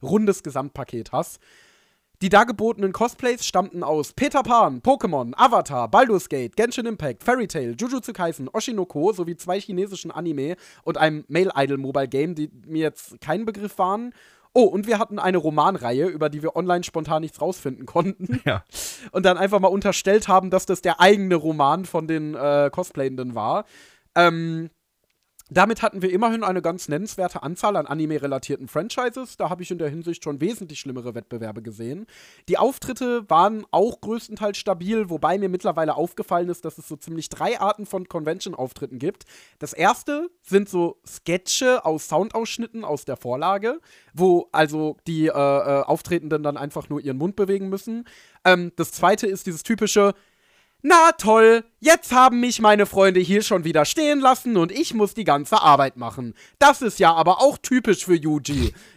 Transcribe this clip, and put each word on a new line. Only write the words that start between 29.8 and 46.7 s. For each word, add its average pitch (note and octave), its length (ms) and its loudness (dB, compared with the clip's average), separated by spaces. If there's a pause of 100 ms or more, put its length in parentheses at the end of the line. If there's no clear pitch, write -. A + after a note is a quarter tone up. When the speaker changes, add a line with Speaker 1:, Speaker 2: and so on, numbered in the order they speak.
Speaker 1:
Hinsicht E3 340 -10
schon D3 160 -8
wesentlich F3+ 400 -6
schlimmere B2 340 -10
Wettbewerbe A2+ 480 -12
gesehen. A#2 440 -12 (420)
Die E3+ 100 0
Auftritte A#3+ 720 -2
waren G3+ 420 4
auch G3+ 280 0
größtenteils G#3+ 580 -8
stabil, G3 520 -2
wobei D#3+ 280 0
mir G3 120 -2
mittlerweile E3 460 -2
aufgefallen F3 520 -2
ist, F3 160 -8
dass D#3+ 140 -10
es E3 100 -20
so D#3+ 80 -14
ziemlich E3 320 -12
drei F#3 320 -4
Arten G3+ 260 -2
von F#3 220 -8
Convention-Auftritten D#3 920 -8
gibt. D3 280 -8 (340)
Das D3 140 -12
erste C#4+ 560 -2 (120)
sind G3 280 0
so E3+ 360 -2
Sketche A#3 800 -2
aus D#3+ 240 -2
Soundausschnitten A3 800 -4
aus D3 180 -6
der C3 140 -10
Vorlage, G3 640 -4 (320)
wo F3 400 4
also D#3 420 0 (100)
die, D#3 220 0
äh, D#3 40 0
äh, C#3 520 2
Auftretenden D#3 600 -2
dann C#3+ 120 -2
einfach D3 320 -10